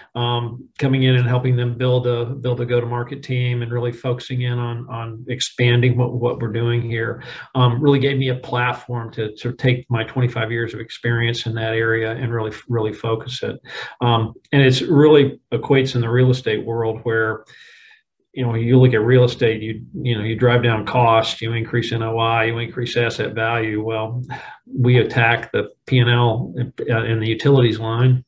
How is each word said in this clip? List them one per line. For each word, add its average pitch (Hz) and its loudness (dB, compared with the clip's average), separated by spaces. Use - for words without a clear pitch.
um, 120 -4
coming 135 0
in 131 4
and 123 2
helping 127 0
them 120 -2
build 127 0
a, 120 0
build 123 -4
a 120 -4
go-to-market 120 -2
team 123 -2
and 117 -6
really 120 -2
focusing 123 -6
in 123 -2
on, 120 -6
on 113 -10
expanding 123 2
what, 120 2
what 120 -2
we're 110 -4
doing 117 -2
here, 113 -6
um, 123 4
really 143 6
gave 139 0
me 131 0
a 123 -2
platform 120 -6
to, 110 -6
to - -6
take 127 0
my 113 0
twenty-five 120 -2
years 117 -4
of 107 -10
experience 117 -2
in 113 -4
that 113 -2
area 113 0
and 117 -4
really, 110 -4
really 110 -2
focus 113 -6
it. - -6
Um, 113 2
and 143 6
it's 131 4
really 147 6
equates 135 0
in 120 0
the 117 -4
real 127 4
estate 110 -2
world 113 -4
where, 110 -2
you 127 -4
know, 117 -2
you 120 4
look 127 6
at 107 4
real 123 6
estate, 113 0
you, 110 -8
you 123 -2
know, 104 -4
you 113 -4
drive 120 2
down 110 0
cost, 113 2
you 113 -6
increase 113 -4
N 113 -4
O 113 -4
I, 113 0
you 117 -2
increase 117 -8
asset 113 -2
value. 110 -2
Well, 113 -6
we 123 4
attack 117 2
the - -4
P 131 2
and 117 4
L 120 0
in, - -6
uh, 113 0
in 113 -2
the 110 -4
utilities 113 2
line, 120 2